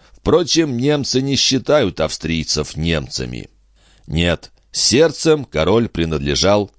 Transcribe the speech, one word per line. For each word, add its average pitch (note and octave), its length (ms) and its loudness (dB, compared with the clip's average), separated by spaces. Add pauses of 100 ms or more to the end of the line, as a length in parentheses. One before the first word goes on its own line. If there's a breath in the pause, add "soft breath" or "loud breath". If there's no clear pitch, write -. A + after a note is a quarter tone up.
(120 soft breath)
Впрочем, D3+ 640 0
немцы C3+ 460 0
не C#3 140 -2
считают B2+ 640 0
австрийцев D#2 760 -4
немцами. C2 720 -4 (580 soft breath)
Нет, E2+ 460 0 (180)
сердцем D#3 760 2
король F#2+ 440 0
принадлежал E2 920 0